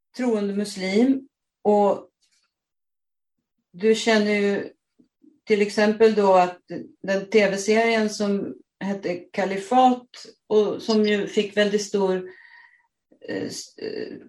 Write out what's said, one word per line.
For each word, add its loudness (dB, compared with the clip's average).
troende -2
muslim -2
och 2
du 2
känner 0
ju -2
till 2
exempel 2
då 4
att 2
den -4
T 4
V-serien 0
som -4
hette -6
Kalifat 0
och 0
som 2
ju 0
fick -4
väldigt 0
stor, -4
eh, -8
s-, -12
eh, -10